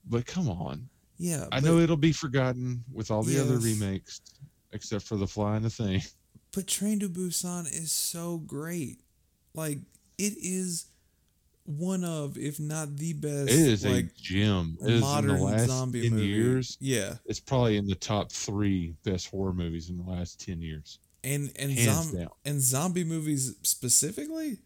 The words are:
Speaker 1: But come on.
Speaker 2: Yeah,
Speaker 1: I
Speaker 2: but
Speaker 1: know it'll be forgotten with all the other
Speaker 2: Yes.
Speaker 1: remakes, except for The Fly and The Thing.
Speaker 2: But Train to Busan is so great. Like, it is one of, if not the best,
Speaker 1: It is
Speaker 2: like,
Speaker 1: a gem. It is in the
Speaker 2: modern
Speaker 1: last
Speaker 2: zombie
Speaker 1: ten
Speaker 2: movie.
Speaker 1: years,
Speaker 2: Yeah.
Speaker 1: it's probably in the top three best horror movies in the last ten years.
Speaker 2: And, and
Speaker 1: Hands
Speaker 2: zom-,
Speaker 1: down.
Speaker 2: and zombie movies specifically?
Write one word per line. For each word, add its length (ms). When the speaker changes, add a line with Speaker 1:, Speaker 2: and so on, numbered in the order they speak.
Speaker 1:
But 200
come 220
on. 380
Speaker 2:
Yeah, 340
Speaker 1:
I 80
Speaker 2:
but 40
Speaker 1:
know 160
it'll 180
be 160
forgotten 680
with 160
all 140
the 160
other 160
Speaker 2:
Yes. 80
Speaker 1:
remakes, 580
except 340
for 120
The 100
Fly 280
and 100
The 60
Thing. 300
Speaker 2:
But 140
Train 320
to 100
Busan 580
is 240
so 460
great. 640
Like, 240
it 200
is 460
one 400
of, 320
if 220
not 360
the 180
best, 380
Speaker 1:
It 80
is 260
Speaker 2:
like, 200
Speaker 1:
a 40
gem. 580
It 60
is 80
in 20
the 60
Speaker 2:
modern 400
Speaker 1:
last 260
Speaker 2:
zombie 360
Speaker 1:
ten 80
Speaker 2:
movie. 160
Speaker 1:
years, 520
Speaker 2:
Yeah. 360
Speaker 1:
it's 160
probably 360
in 100
the 80
top 360
three 720
best 240
horror 260
movies 360
in 80
the 120
last 300
ten 220
years. 380
Speaker 2:
And, 340
and 140
Speaker 1:
Hands 400
Speaker 2:
zom-, 40
Speaker 1:
down. 140
Speaker 2:
and 160
zombie 420
movies 600
specifically? 1040